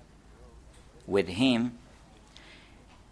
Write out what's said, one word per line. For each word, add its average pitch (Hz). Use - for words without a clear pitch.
with 92
him, 120